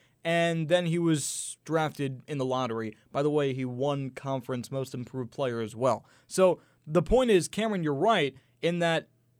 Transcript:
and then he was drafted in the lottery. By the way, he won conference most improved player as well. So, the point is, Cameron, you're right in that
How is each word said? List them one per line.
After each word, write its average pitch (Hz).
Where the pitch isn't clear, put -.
and 170
then 180
he 165
was 160
drafted 147
in 147
the 131
lottery. 117
By 139
the 147
way, 143
he 131
won 135
conference 131
most 135
improved 127
player 123
as 110
well. 117
So, 185
the 151
point 247
is, 175
Cameron, 208
you're 151
right 160
in 170
that 165